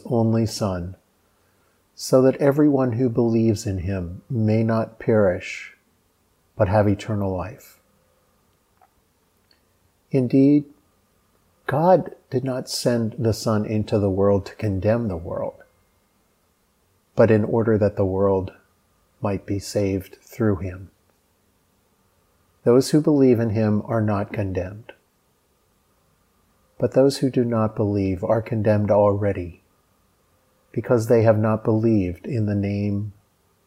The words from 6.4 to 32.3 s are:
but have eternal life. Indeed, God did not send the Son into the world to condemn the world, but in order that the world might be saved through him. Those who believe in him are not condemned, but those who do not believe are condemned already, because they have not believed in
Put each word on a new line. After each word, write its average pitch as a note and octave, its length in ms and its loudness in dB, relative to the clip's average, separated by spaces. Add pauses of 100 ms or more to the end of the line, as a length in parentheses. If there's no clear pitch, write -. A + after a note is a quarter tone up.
but G#2 140 0
have G#2 200 2
eternal G2 480 -4
life. - 440 -14 (2250)
Indeed, C3+ 540 4 (1000)
God E3+ 480 2 (160)
did B2+ 140 -2
not C3 260 -8
send A#2 480 -2
the A2+ 140 0
Son G#2+ 340 -2
into G#2+ 320 -2
the G2+ 100 0
world G2 380 2
to - 80 -18
condemn G#2+ 540 -2
the F2+ 80 -6
world, F#2 480 -10 (1500)
but A2 160 6
in G#2 100 4
order A2+ 340 0
that G2+ 200 0
the G2+ 100 0
world F#2+ 460 0 (680)
might G2+ 240 -4
be G2+ 140 -6
saved G2 640 -4
through G#2 360 -2
him. F#2 340 -14 (1700)
Those B2+ 280 4
who D3+ 100 4
believe C3+ 400 4
in A#2 100 -2
him G#2+ 360 0
are A2+ 160 -2
not G#2 300 -2
condemned, F#2+ 600 -8 (1900)
but A#2+ 160 -2
those C3+ 240 4
who C3+ 120 0
do B2 140 0
not A2 320 -2
believe G2 480 -2
are A2 180 0
condemned G#2+ 480 0
already, G2+ 720 0 (1120)
because A#2 340 0
they A#2 160 4
have G#2+ 160 4
not G#2+ 240 0
believed A2 640 0
in A2+ 200 -4